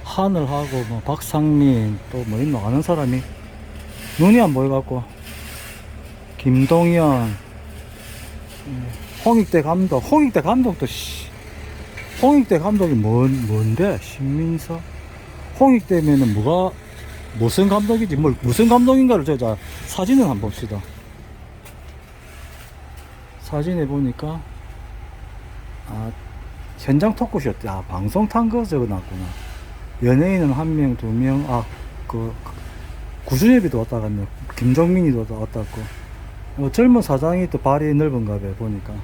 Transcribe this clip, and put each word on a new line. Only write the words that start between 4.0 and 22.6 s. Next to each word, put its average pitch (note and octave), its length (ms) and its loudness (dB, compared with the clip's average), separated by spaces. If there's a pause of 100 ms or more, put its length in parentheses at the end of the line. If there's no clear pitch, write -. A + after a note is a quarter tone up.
눈이 G#3 220 8
안 E3+ 120 6
보여갖고. C3 500 0 (1300)
김동현, C3+ 1000 4 (1300)
음, B2+ 200 -8 (380)
홍익대 A3 380 4
감독, E3 360 2
홍익대 C4+ 420 4
감독도 A#3 440 2
씨, - 420 -8 (920)
홍익대 B3+ 380 6
감독이 F#3 340 2
뭔, B2 540 4
뭔데? A2 540 2
신민서? D#3+ 760 -4 (800)
홍익대면은 D#3 760 4
뭐가, E3+ 380 2 (640)
무슨 A#2 300 2
감독이지? G#3 480 2
뭘, C#3 260 2
무슨 C3 280 4
감독인가를 B3 560 6
저, D3 120 0
자, A2+ 200 0 (300)
사진을 B3+ 360 4
한번 B2 180 2
봅시다. G#2 380 -6 (2500)